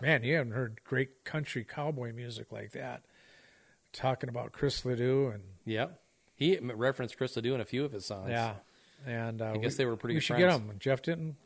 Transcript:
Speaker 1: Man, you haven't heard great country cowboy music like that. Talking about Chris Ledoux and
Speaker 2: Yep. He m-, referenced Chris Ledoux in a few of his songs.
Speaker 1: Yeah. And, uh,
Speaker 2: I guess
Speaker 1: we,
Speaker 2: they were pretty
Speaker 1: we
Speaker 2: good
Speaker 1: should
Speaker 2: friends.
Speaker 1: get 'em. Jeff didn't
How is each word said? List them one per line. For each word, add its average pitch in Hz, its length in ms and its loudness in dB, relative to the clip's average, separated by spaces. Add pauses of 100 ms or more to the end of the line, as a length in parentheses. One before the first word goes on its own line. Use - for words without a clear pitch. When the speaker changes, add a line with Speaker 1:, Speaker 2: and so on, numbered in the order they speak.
Speaker 1:
Man, 135 220 4
you 139 100 2
haven't 123 180 0
heard 113 320 -4
great 131 400 -2
country 147 400 -4
cowboy 139 480 -4
music 117 400 -10
like 107 200 -10
that. 131 300 -8 (920)
Talking 131 340 0
about 117 240 -6
Chris - 320 0
Ledoux 127 440 4
and 104 140 -6 (220)
Speaker 2:
Yep. 113 340 -2 (360)
He 170 240 4
m-, 123 120 -4
referenced 123 460 0
Chris 127 180 -2
Ledoux 120 200 2
in 120 80 0
a - 20 -2
few 127 200 0
of 139 80 -4
his 98 120 -8
songs. 98 240 -6
Speaker 1:
Yeah. 117 260 0 (520)
And, 113 340 -2
uh, 110 140 -2
Speaker 2:
I - 20 2
guess 113 160 0
Speaker 1:
we, - 60 -6
Speaker 2:
they 131 80 4
were 117 100 0
pretty 117 200 -2
Speaker 1:
we - 40 4
Speaker 2:
good - 40 -2
Speaker 1:
should 120 120 2
Speaker 2:
friends. 180 220 8
Speaker 1:
get 107 120 -4
'em. 104 80 -10
Jeff 135 220 2
didn't 160 460 -4